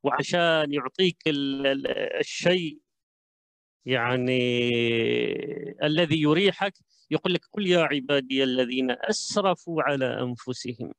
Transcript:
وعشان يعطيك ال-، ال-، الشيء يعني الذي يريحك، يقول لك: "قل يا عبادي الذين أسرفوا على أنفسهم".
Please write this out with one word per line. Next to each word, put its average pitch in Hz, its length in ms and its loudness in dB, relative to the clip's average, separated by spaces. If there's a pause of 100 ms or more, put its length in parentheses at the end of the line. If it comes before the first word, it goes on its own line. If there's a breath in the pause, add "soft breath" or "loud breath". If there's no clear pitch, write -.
وعشان 151 680 2
يعطيك 147 440 0 (100)
ال-، 139 400 0
ال-، 135 200 0 (340)
الشيء 170 580 -2 (1080)
يعني 127 460 0 (1500)
الذي 156 400 2
يريحك، 185 520 2 (360 soft breath)
يقول 175 240 0
لك: - 60 0 (120)
"قل 208 140 -4
يا 175 140 4
عبادي 135 640 0
الذين 127 460 0
أسرفوا 180 920 -2
على 127 380 0
أنفسهم". 123 800 -8